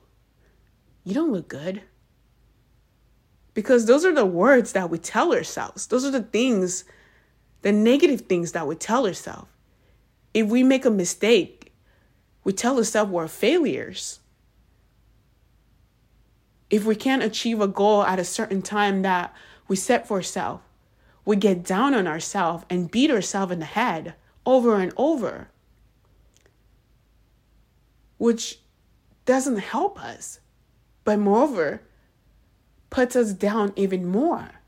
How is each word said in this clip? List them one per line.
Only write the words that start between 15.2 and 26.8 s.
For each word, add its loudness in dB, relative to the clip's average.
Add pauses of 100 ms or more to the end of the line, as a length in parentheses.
If 2
we 0
can't 0
achieve -4
a 2
goal 2
at 0
a -4
certain -6
time -2
that -2 (360)
we 0
set 0
for -2
ourselves, -6 (600)
we 2
get 2
down 0
on 0
ourselves -4
and -2
beat 0
ourselves -2
in -6
the -8
head -4 (300)
over 4
and 0
over, -2 (2750)